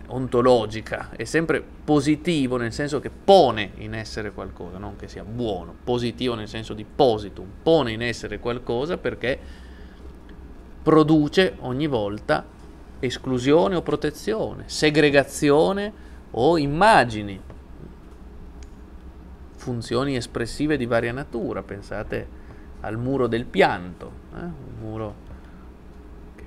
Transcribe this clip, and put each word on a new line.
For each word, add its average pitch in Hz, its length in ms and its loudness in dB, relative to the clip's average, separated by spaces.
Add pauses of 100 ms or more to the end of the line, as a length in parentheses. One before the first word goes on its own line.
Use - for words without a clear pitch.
ontologica, 120 1040 2
è - 140 -8
sempre 156 360 0 (240)
positivo 151 720 2
nel 117 160 -2
senso 147 280 -2
che 117 100 -8
pone 117 680 6
in 107 140 -10
essere 107 380 -8
qualcosa, 92 480 -12
non 104 160 -12
che 101 140 -14
sia 92 160 -12
buono, 98 580 -6
positivo 120 540 -2
nel 107 120 -10
senso 110 240 -10
di 107 120 -10
positum, 107 640 2 (180)
pone 156 260 4
in 110 120 -4
essere 113 360 -4
qualcosa 123 580 -4
perché 120 420 -4 (1400)
produce 156 760 4
ogni 135 280 -4
volta 110 680 -2 (440)
esclusione 135 760 2
o 160 60 -2
protezione, 147 840 -4
segregazione 151 1300 4 (400)
o 160 260 4
immagini, 131 840 4 (2250)
funzioni 127 600 -2
espressive 135 600 -2
di 123 100 -2
varia 117 260 2
natura. 135 500 -6
Pensate 104 680 -8 (520)
al 107 180 -6
muro 127 280 0
del 117 200 0
pianto, 104 680 0 (220)
eh? 113 80 -12
Un 147 380 -12
muro 110 340 -8 (1200)
che - 100 -18